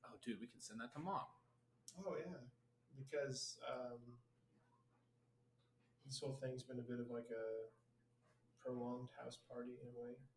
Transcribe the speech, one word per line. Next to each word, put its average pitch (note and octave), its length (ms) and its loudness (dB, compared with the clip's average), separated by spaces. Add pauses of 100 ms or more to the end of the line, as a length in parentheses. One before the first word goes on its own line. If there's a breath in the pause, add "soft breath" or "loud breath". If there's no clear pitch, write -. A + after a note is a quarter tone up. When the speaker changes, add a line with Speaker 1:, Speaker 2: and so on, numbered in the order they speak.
Speaker 1:
Oh, - 180 -10
dude, G#2 180 2
we A#2 80 -2
can - 120 -16
send A2 200 -6
that A#2+ 120 -4
to C#3+ 60 -2
Mom. E3+ 260 4 (800)
Speaker 2:
Oh, D#3+ 140 4
yeah. E3+ 180 0 (600)
Because, C3+ 680 2
um, B2+ 360 0 (2000)
this C3+ 160 -2
whole C3+ 220 2
thing's B2+ 200 2
been B2+ 160 -2
a B2 60 0
bit A#2+ 160 2
of, A#2+ 80 2
like, A#2 220 0
a A2+ 400 2 (880)
prolonged B2 560 2
house A#2 220 -4 (100)
party B2 320 -2
in - 80 -6
a A#3+ 80 -6
way. A#3+ 160 -2 (240)